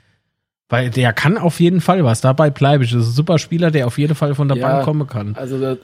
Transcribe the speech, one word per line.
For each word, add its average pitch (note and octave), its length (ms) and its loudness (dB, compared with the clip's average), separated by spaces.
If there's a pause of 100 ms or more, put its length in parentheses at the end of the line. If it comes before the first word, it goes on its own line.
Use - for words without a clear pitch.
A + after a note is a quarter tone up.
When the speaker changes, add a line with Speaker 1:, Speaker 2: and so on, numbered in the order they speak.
(680)
Speaker 1:
Weil B2 220 -2
der A#2+ 240 2
kann G3+ 240 0
auf F3 220 -2
jeden F3 220 4
Fall F3+ 220 2
was, A2+ 180 2
dabei D3 280 2
bleibe C#3 340 2
ich. A#2 80 -2
Das A#2+ 120 2
ist A2+ 60 0
ein A#2 60 -2
super D#3 240 2
Spieler, E3+ 320 -2
der C#3 160 0
auf A2+ 100 -6
jeden D3 180 0
Fall C#3+ 200 -2
von C#3+ 140 -2
der C3+ 80 0
Speaker 2:
Ja, B2 100 -2
Speaker 1:
Bank C3+ 180 0
kommen D3+ 220 -2
kann. G#2 280 -8
Speaker 2:
also C3 240 -8
der C3 240 -4